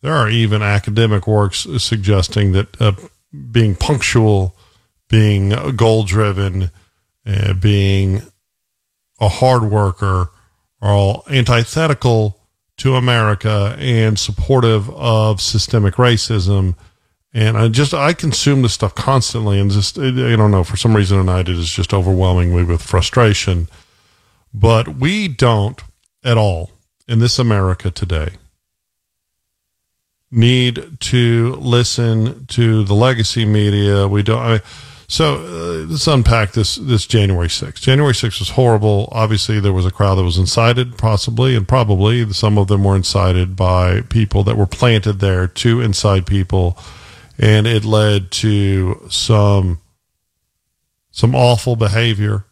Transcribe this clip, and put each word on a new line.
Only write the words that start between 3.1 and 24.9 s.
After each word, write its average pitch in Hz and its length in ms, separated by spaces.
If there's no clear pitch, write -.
being 110 220
punctual, 107 800
being 104 420
goal-driven, 101 960
uh, 98 300
being 98 680
a 107 100
hard 120 420
worker 95 600
are 104 100
all 101 380
antithetical 120 1040
to 131 180
America 107 840
and 113 400
supportive 113 720
of 110 500
systemic 104 540
racism. 101 800
And 110 240
I 110 120
just, 139 260
I 147 180
consume 143 500
this 113 100
stuff - 240
constantly, 110 640
and 101 100
just, 101 260
I, 143 120
I 123 260
don't 107 160
know, 95 140
for - 120
some 110 200
reason 98 220
tonight 92 300
it 90 100
is 82 120
just - 240
overwhelming 90 640
me 87 80
with 85 180
frustration. 95 840
But 110 440